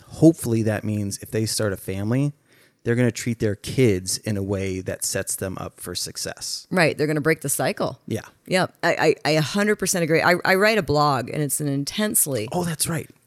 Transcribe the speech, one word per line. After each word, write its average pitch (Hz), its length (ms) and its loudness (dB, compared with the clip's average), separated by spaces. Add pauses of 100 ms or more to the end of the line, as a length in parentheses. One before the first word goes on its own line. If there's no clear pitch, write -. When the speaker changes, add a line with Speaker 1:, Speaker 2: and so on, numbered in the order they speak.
Speaker 1:
hopefully 123 560 4
that 107 200 0
means 104 360 -4
if - 120 -18
they 110 140 0
start 107 280 -2
a 90 40 -6
family, 113 560 -2 (500)
they're 117 120 0
gonna 123 160 4
treat - 280 -4
their 104 160 0
kids 92 640 2
in 107 180 -4
a 98 60 -4
way 95 360 -2
that 92 240 -6
sets - 320 -4
them 95 240 -6
up - 200 -10
for 90 160 -10
success. - 760 -8
Speaker 2:
Right. 190 260 2
They're 151 100 0
gonna 151 140 0
break 156 200 0
the 147 80 -6
cycle. 147 580 -2
Speaker 1:
Yeah. 110 140 -4 (260)
Speaker 2:
Yep. 180 360 0
I, 170 120 2
I, 156 200 2 (100)
I 147 60 2
a 156 100 4
hundred 202 360 0
percent 180 260 0
agree. 156 180 4
I, 175 140 4 (100)
I 190 100 4
write 214 220 4
a 190 60 2
blog, 139 460 2
and 151 140 -4
it's 139 160 -2
an 151 80 -2
intensely 139 840 -2
Speaker 1:
Oh, 180 120 -2
that's 170 240 -4
right. 165 220 -4 (180)